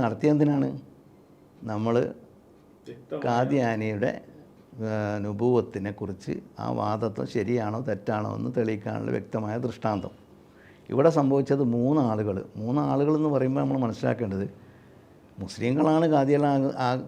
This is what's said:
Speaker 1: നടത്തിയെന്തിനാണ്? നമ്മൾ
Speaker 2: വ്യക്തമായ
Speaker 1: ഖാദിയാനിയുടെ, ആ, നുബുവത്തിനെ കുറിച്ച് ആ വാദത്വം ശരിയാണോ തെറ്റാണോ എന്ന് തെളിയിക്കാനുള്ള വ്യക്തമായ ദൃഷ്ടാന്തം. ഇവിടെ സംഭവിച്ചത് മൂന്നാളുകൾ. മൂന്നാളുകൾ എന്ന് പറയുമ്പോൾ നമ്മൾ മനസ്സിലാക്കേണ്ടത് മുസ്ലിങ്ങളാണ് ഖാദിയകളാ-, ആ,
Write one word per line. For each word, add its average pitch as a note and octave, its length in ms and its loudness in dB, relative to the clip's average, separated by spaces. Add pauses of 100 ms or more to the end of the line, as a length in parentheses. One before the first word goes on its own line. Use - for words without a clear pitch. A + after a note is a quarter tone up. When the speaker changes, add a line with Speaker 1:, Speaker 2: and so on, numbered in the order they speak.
Speaker 1:
നടത്തിയെന്തിനാണ്? C#3+ 680 2 (1000)
നമ്മൾ A2 240 0 (960)
Speaker 2:
വ്യക്തമായ - 380 -10
Speaker 1:
ഖാദിയാനിയുടെ, A#2 840 0 (800)
ആ, A2 80 -2 (260)
നുബുവത്തിനെ G#2 760 0
കുറിച്ച് G2 340 -8 (300)
ആ - 20 -6 (120)
വാദത്വം A2 560 -2
ശരിയാണോ A2 540 -2
തെറ്റാണോ G#2+ 500 -4
എന്ന് A2+ 200 -4
തെളിയിക്കാനുള്ള A2 580 -2
വ്യക്തമായ G#2+ 400 -4 (100)
ദൃഷ്ടാന്തം. G#2 480 -4 (800)
ഇവിടെ C#3+ 260 6
സംഭവിച്ചത് C#3 460 2 (100)
മൂന്നാളുകൾ. A#2 640 2 (240)
മൂന്നാളുകൾ C#3+ 580 2
എന്ന് D#3 140 2
പറയുമ്പോൾ C3 300 2
നമ്മൾ C3+ 220 0
മനസ്സിലാക്കേണ്ടത് G#2+ 600 -2 (960)
മുസ്ലിങ്ങളാണ് D#3 720 2
ഖാദിയകളാ-, C#3 600 4 (120)
ആ, - 20 4 (200)